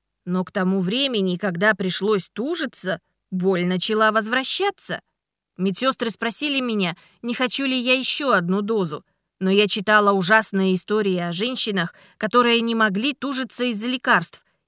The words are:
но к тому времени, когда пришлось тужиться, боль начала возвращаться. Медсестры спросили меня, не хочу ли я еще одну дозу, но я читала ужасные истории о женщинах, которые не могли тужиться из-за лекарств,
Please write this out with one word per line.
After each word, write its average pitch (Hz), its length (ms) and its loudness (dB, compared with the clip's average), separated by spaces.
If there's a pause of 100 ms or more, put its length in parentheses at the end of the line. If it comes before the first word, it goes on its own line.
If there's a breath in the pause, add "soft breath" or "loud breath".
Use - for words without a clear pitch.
(240)
но 180 200 -2
к - 80 -20
тому 190 280 0
времени, 196 560 0
когда 196 380 0
пришлось 190 580 -2
тужиться, 247 680 -6 (300)
боль 180 360 0
начала 214 460 2
возвращаться. 240 920 -2 (560)
Медсестры 226 520 0
спросили 269 500 -4
меня, 202 360 -2 (240 soft breath)
не 240 140 -6
хочу 269 320 -2
ли 262 120 0
я 247 140 0
еще 262 400 0
одну 185 300 2
дозу, 196 420 -2 (360)
но 190 100 0
я 202 180 4
читала 208 440 4
ужасные 190 640 4
истории 196 440 0
о 175 140 -4
женщинах, 202 600 -2 (220 soft breath)
которые 233 460 2
не 233 120 -2
могли 220 380 0
тужиться 247 520 -4
из-за 226 220 -2
лекарств, 247 560 0 (260)